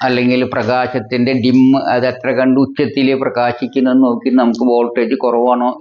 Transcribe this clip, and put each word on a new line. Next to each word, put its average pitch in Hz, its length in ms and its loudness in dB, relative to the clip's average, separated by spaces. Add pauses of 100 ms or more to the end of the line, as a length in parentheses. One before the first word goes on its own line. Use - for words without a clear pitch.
അല്ലെങ്കിൽ 127 520 0
പ്രകാശത്തിന്റെ 123 800 -2
ഡിം 131 560 2
അത് 123 180 0
എത്ര 127 240 -4
കണ്ട് 131 280 2
ഉച്ചത്തിൽ 135 560 0
പ്രകാശിക്കുന്നത് 127 880 0
നോക്കി 120 260 0
നമുക്ക് 120 340 2
വോൾട്ടേജ് 120 520 0
കുറവാണോ 123 640 0